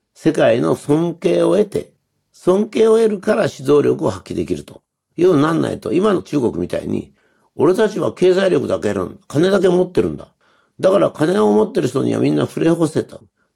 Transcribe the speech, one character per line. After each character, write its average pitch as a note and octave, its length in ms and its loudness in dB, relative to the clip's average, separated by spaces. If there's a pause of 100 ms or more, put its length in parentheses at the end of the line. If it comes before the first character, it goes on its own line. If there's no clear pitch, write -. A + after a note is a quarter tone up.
(140)
世 - 180 -2
界 C3 300 2
の D3+ 140 0
尊 E3 400 -2
敬 E3+ 280 0
を E3+ 140 2
得 G3+ 120 0
て、 - 240 -8 (380)
尊 G3+ 380 0
敬 A3+ 180 2
を A3 100 4
得 A3+ 120 2
る G#3 100 -6
か G#3+ 160 -2
ら A3 80 0
指 C#3 160 -6
導 C#3 240 2
力 B2+ 220 -2
を A2+ 60 -2
発 G2 220 -12
揮 - 20 -8
で F2+ 100 -4
き F2 100 -4
る C#2+ 80 -12
と - 180 -20 (340)
い E3 80 -2
う - 20 6
よ F#3 60 4
う E3+ 60 4
に C3+ 40 2
な D#3 120 0
ん D#3 80 0
な A#2+ 100 -2
い - 80 -8
と、 - 140 -8
今 F#3+ 200 0
の E3 80 -2
中 - 180 -4
国 G#2+ 180 -2
み F2 100 -4
た - 120 -6
い - 80 -10
に、 G2+ 260 -6 (420)
「俺 E3+ 180 2
た G#3+ 160 0
ち G3+ 100 -8
は B2 140 -2
経 F3+ 220 2
済 F#3+ 160 2
力 A#2+ 160 0
だ F#2+ 120 -2
け G#2 120 -2
あ - 20 -2
る G2 120 -4
ん - 100 -12
だ。 - 120 -20
金 D#3+ 220 0
だ G3 100 2
け F3+ 80 2
持 F3+ 160 2
っ F3+ 80 -12
て - 100 0
る F2+ 80 0
ん D2 80 -8
だ。 - 100 -18 (520)
だ E3 120 2
か G3 80 4
ら E3 100 2
金 F3 300 -2
を G#3+ 140 2
持 G#3+ 120 2
っ G#3 60 -8
て - 100 -4
る D3 60 0
人 B2+ 160 -2
に A#2 100 0
は A2+ 60 0
み B2+ 100 2
ん D3+ 60 0
な C#3+ 100 0
触 - 160 -6
れ D#3+ 80 2
伏 E3 180 0
せ D3 160 -2
た」 - 160 -20 (360)